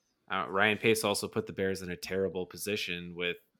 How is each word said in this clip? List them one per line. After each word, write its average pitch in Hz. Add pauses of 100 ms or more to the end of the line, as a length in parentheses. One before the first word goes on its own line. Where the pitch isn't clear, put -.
(300)
uh, 95
Ryan 101
Pace 110
also 104
put -
the 92
Bears 95
in 90
a 87
terrible 92
position 87
with 87 (240)